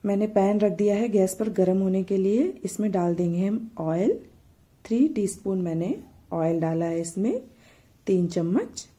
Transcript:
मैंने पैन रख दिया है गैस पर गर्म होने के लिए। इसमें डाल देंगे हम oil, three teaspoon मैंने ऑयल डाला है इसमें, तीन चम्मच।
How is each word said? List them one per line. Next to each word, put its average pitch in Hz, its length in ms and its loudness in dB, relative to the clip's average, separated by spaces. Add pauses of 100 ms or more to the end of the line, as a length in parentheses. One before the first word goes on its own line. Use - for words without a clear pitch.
मैंने 202 240 0
पैन 202 320 2
रख 202 120 4
दिया 202 240 2
है 233 120 0
गैस 190 260 2
पर 220 160 -2
गर्म 185 280 2
होने 190 240 2
के 196 140 -2
लिए। 202 280 2 (200)
इसमें 208 280 -2
डाल 175 220 2
देंगे 175 320 0
हम 220 320 -4
oil, 165 340 0 (720)
three 254 240 2
teaspoon 196 540 -4
मैंने 170 320 -2 (380)
ऑयल 165 280 0
डाला 165 260 -2
है 165 140 -4
इसमें, 202 420 -4 (640)
तीन 180 200 2
चम्मच। 175 600 -2 (120)